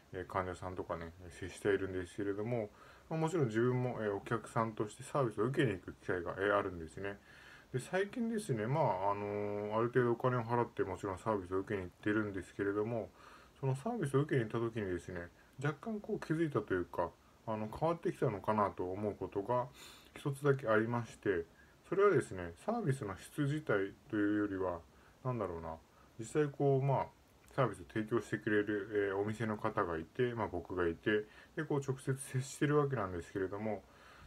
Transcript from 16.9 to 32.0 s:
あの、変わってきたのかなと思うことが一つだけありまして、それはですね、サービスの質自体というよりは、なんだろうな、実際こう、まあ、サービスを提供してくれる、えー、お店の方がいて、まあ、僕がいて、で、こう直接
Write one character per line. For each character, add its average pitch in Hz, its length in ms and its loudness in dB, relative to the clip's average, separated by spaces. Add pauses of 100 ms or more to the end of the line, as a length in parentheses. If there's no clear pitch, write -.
あ 110 120 -2
の、 107 100 -4
変 156 220 -2
わ 170 40 2
っ 165 60 -4
て 160 140 -2
き - 40 -12
た 139 120 2
の 101 100 -2
か 107 140 0
な 104 160 6
と 90 240 -4
思 104 160 -2
う 98 40 -2
こ 92 140 -6
と 101 140 -2
が 123 260 0 (480)
一 147 160 -4
つ 135 100 -6
だ 143 120 6
け 135 160 0
あ 107 80 8
り 113 100 4
ま 117 180 0
し - 120 -16
て、 90 260 0 (460)
そ 175 60 0
れ 196 100 6
は 202 60 8
で 135 100 6
す - 100 -8
ね、 87 220 -6 (120)
サ 208 60 0
ー 233 100 0
ビ 151 120 2
ス 107 100 -4
の 98 140 -4
質 - 240 -8
自 147 180 0
体 104 320 2 (180)
と 110 60 -4
い 104 200 4
う - 20 2
よ 104 100 2
り 98 80 -4
は、 90 240 0 (420)
な 127 120 -2
ん 120 40 -2
だ 104 80 -2
ろ 87 120 -6
う 82 40 -6
な、 80 140 -6 (420)
実 113 100 -8 (140)
際 147 60 4
こ 139 300 4
う、 131 40 4
ま 131 200 4
あ、 - 40 0 (480)
サ 135 120 4
ー 110 60 0
ビ 95 40 -10
ス 92 60 -16
を - 20 -14 (100)
提 110 120 0
供 113 160 2
し - 80 -12
て 110 80 -2
く 110 120 -2
れ 104 140 4
る、 104 480 0
え - 20 0
ー、 98 60 0
お 104 60 2
店 110 220 -2
の 107 100 -2
方 107 260 0
が 85 140 0
い 82 60 -4
て、 120 300 0
ま 113 120 0
あ、 - 20 -4
僕 87 300 -4
が 87 100 4
い 82 60 2
て、 107 320 2 (320)
で、 156 80 -2
こ 151 100 0
う 139 100 2
直 135 120 -2
接 135 180 -2